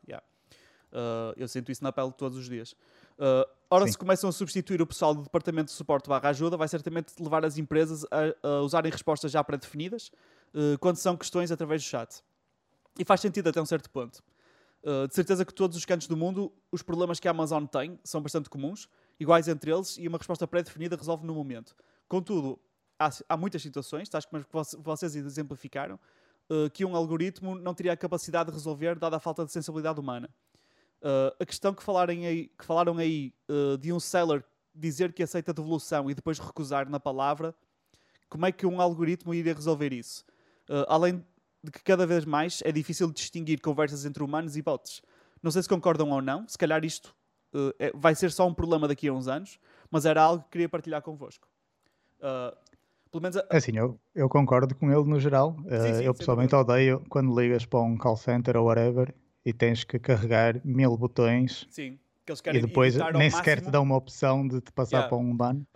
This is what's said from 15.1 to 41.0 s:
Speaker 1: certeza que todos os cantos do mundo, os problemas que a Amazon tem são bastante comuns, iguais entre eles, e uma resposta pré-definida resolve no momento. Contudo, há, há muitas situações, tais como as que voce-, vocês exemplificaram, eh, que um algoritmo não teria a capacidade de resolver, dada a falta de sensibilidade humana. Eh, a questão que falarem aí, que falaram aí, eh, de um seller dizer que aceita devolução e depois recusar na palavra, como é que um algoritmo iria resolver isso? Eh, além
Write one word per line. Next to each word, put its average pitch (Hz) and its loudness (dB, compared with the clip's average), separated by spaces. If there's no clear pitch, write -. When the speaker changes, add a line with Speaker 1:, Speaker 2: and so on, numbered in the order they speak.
Speaker 1:
certeza 185 2
que - -10
todos 185 0
os 165 -8
cantos 175 -2
do 160 -2
mundo, 180 -4
os 175 -6
problemas 170 -2
que - -2
a 175 2
Amazon 156 -2
tem 151 -6
são 160 -6
bastante 147 -6
comuns, 147 -10
iguais 160 4
entre 156 -4
eles, 180 -4
e 170 -8
uma 165 -6
resposta 165 -6
pré-definida 170 -6
resolve 160 -6
no 160 -8
momento. 135 -10
Contudo, 175 -4
há, 151 2
há 165 0
muitas 165 -6
situações, 151 -10
tais 151 -6
como 156 -10
as 139 -14
que - -20
voce-, 151 -6
vocês 156 -6
exemplificaram, 143 -10
eh, 151 2
que 190 -4
um 180 -2
algoritmo 170 -4
não 180 -6
teria 175 -2
a 165 -4
capacidade 170 -4
de 151 -10
resolver, 156 -4
dada 165 -2
a 156 -2
falta 165 -6
de 147 -10
sensibilidade 156 -6
humana. 123 -8
Eh, 135 0
a 180 -4
questão - -4
que - -14
falarem 175 0
aí, 165 -4
que - -20
falaram 170 0
aí, 156 -2
eh, 143 0
de 147 -6
um 175 -2
seller 160 0
dizer 160 -2
que 180 -6
aceita 170 -4
devolução 151 -2
e 139 -2
depois 151 -6
recusar 139 -6
na 143 -4
palavra, 147 -2
como 160 -2
é 185 4
que 185 -4
um 180 0
algoritmo 170 0
iria 170 0
resolver 147 -2
isso? - -12
Eh, 143 0
além 175 4